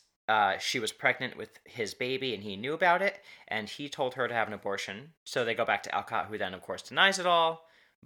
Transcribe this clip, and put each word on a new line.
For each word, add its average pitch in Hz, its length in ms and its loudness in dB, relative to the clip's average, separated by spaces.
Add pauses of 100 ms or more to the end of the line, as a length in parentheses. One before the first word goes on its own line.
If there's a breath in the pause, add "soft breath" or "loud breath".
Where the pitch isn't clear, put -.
(280)
uh, 104 300 6
she - 200 -2
was 107 140 -2
pregnant 127 440 0
with - 280 -12
his 107 300 -6
baby 131 380 -2
and 101 120 -6
he 101 100 -6
knew 120 180 -4
about 175 300 4
it, 196 180 -2 (280 loud breath)
and 107 200 -4
he 143 200 -10
told 127 260 -2
her 127 140 0
to 117 60 -4
have 110 120 2
an 104 80 -6
abortion. 101 560 -6 (140)
So 127 200 0
they 113 120 0
go 117 80 2
back 107 180 2
to - 120 -6
Alcott, 101 320 -2
who 104 120 -8
then, 95 160 -2
of 90 80 -12
course, 92 200 -8
denies 185 360 2
it 180 80 0
all. 165 400 4 (400 soft breath)